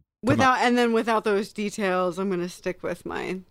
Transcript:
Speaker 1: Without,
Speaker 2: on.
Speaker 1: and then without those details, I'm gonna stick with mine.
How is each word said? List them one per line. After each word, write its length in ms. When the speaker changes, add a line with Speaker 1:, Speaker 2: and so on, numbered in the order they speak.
Speaker 1:
Without, 340
Speaker 2:
on. 80
Speaker 1:
and 120
then 160
without 300
those 300
details, 680
I'm 100
gonna 200
stick 340
with 220
mine. 460